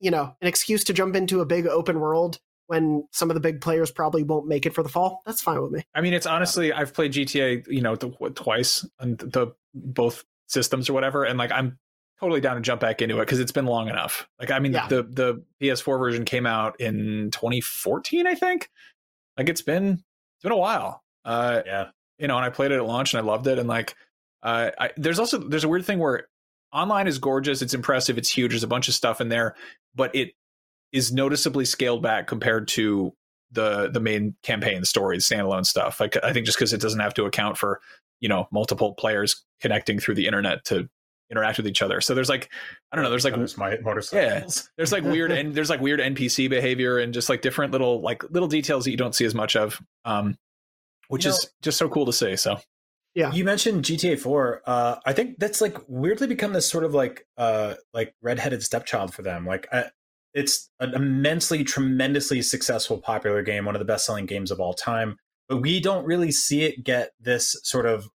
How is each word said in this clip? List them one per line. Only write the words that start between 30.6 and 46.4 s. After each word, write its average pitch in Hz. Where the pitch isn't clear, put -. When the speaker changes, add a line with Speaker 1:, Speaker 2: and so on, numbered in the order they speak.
Speaker 2:
is 123
noticeably 135
scaled 120
back 110
compared 113
to 104
the, 110
the 127
main 107
campaign 101
story, 95
the 95
standalone 95
stuff. -
Like, 107
I 127
think 120
just 110
'cause 113
it 113
doesn't 110
have 104
to 107
account 104
for, 101
you 113
know, 92
multiple 104
players 104
connecting 107
through -
the 92
internet 101
to 90
interact 110
with 107
each 98
other. 98
So -
there's, 131
like, 135
I -
don't 156
know, 123
there's, 120
like, 135
Speaker 3:
There's 120
my 101
motorcycles. 113
Speaker 2:
Yeah. -
There's, 165
like, 190
weird 160
Speaker 3:
<laughs> -
Speaker 2:
and 147
there's, 151
like, 151
weird 143
N 135
P 127
C 131